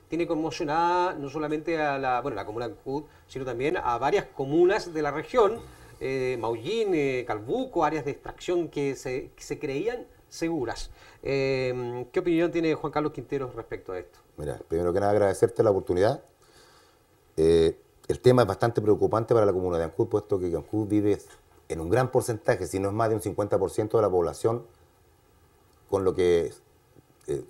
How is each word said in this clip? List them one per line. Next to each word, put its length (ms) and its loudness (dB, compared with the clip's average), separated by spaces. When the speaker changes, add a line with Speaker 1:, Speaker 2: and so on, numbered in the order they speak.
Speaker 1:
tiene 200 -4
conmocionada 840 0
no 140 -8
solamente 520 -4
a 180 0
la, 220 0
bueno, 160 -4
la 100 -8
comuna 220 -6
de 60 -12
Ancud, 300 -8
sino 180 -10
también 340 -2
a 200 -2
varias 280 0
comunas 680 2
de 80 -2
la 80 0
región, 480 2
eh, 420 -2
Maullín, 540 -2
eh, 320 0
Calbuco, 580 -2
áreas 200 0
de 80 -4
extracción 560 -4
que 260 -2
se, 400 -8
que 80 -20
se 160 -8
creían 480 -4
seguras? 640 -4
Eh, 880 -2
¿qué 80 0
opinión 320 2
tiene 240 0
Juan 160 -6
Carlos 200 0
Quinteros 440 -6
respecto 360 -10
a 60 -6
esto? 220 -16
Speaker 2:
Mira, 200 -8
primero 240 2
que 80 2
nada 100 4
agradecerte 540 4
la 60 6
oportunidad. 520 2
Eh, 400 6
el 120 -2
tema 200 6
es 80 4
bastante 320 0
preocupante 540 2
para 100 6
la 80 4
comuna 240 0
de 80 0
Ancud, 220 -2
puesto 320 -2
que 80 -4
Ancud 420 -4
vive 300 2
en 100 -8
un 120 -4
gran 200 2
porcentaje, 560 0
si 140 -4
no 80 0
es 60 -6
más 160 0
de 60 0
un 40 -4
cincuenta 380 -2
por 100 0
ciento 300 0
de 40 4
la 60 4
población, 560 0
con 140 2
lo 100 2
que, 360 4
eh, 240 -4